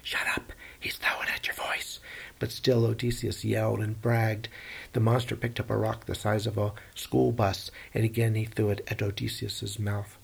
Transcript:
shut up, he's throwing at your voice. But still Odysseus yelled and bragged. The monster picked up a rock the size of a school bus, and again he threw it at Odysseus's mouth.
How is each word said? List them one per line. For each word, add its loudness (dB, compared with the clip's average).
shut -4
up, -6
he's -6
throwing -2
at -4
your -4
voice. -4
But -2
still 4
Odysseus 0
yelled 2
and -2
bragged. 2
The 2
monster 4
picked -4
up -2
a 2
rock 0
the -2
size 2
of -2
a 0
school 2
bus, 0
and 2
again 4
he 2
threw 2
it 0
at -4
Odysseus's -4
mouth. -2